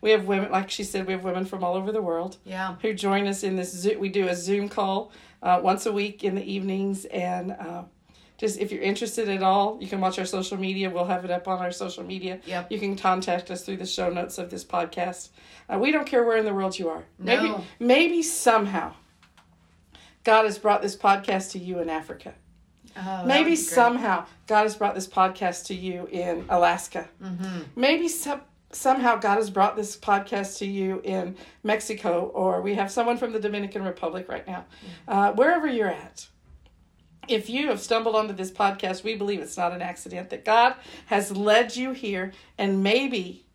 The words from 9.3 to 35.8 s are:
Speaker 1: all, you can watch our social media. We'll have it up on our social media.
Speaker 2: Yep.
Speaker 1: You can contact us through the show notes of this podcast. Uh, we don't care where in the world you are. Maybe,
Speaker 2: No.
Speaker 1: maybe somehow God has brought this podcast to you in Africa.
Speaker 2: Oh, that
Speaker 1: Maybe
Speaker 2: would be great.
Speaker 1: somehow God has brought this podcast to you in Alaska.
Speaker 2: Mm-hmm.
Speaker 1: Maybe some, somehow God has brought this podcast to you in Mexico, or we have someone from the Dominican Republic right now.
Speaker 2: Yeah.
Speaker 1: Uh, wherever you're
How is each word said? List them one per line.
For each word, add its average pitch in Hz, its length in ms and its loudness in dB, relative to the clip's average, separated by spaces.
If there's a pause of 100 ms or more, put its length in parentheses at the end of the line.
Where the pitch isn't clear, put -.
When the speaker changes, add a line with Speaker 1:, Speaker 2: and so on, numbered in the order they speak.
Speaker 1:
all, 196 400 4
you 190 60 -10
can 196 120 -4
watch 185 200 0
our 185 60 -2
social 185 340 -4
media. 190 320 -2
We'll 175 140 0
have 180 200 -2
it 175 60 -4
up 180 160 -2
on 185 100 -2
our 180 140 -4
social 180 320 -8
media. 185 420 -8
Speaker 2:
Yep. 180 260 -6
Speaker 1:
You 214 60 -4
can 196 180 -2
contact 185 540 0
us 180 160 -8
through 190 120 -6
the 185 100 -8
show 180 240 -2
notes 175 260 -6
of 175 140 -8
this 190 120 -10
podcast. 175 680 -4 (380)
Uh, 196 120 -2
we 269 120 2
don't 302 140 2
care 240 180 4
where 226 140 4
in 220 80 2
the 202 80 0
world 190 240 -2
you 185 100 -4
are. 160 160 -6 (140)
Maybe, 247 320 2
Speaker 2:
No. 311 140 -6 (160)
Speaker 1:
maybe 320 420 6
somehow 214 720 2 (1300)
God 220 220 8
has 208 120 -2
brought 208 240 2
this 202 140 -4
podcast 196 580 2
to 190 60 -8
you 180 200 -6
in 165 100 -2
Africa. - 440 -8 (640)
Speaker 2:
Oh, 196 80 -10
that 185 240 -6
Speaker 1:
Maybe 277 120 6
Speaker 2:
would 320 120 4
be 330 40 4
great. - 40 -2
Speaker 1:
somehow 233 680 4 (220)
God 214 160 4
has 208 120 0
brought 202 200 0
this 190 120 -6
podcast 185 600 0
to 190 80 -8
you 180 360 -8
in 175 380 -4
Alaska. 175 580 2 (160)
Speaker 2:
Mm-hmm. 185 360 -6 (160)
Speaker 1:
Maybe 320 320 4
some, - 340 -4 (300)
somehow 254 460 4
God 202 200 2
has 214 120 0
brought 196 260 4
this 208 220 -6
podcast 196 640 0
to 202 60 -4
you 190 380 -2
in 185 320 -4 (280)
Mexico, 208 720 -2
or 180 280 2
we 202 140 0
have 196 160 -2
someone 240 260 2
from 240 160 -2
the 220 60 0
Dominican 202 440 -4
Republic 185 460 -6
right - 160 -8
now. 185 200 -10 (420)
Speaker 2:
Yeah. 202 220 4
Speaker 1:
Uh, 202 40 -2
wherever 311 340 4
you're 220 220 0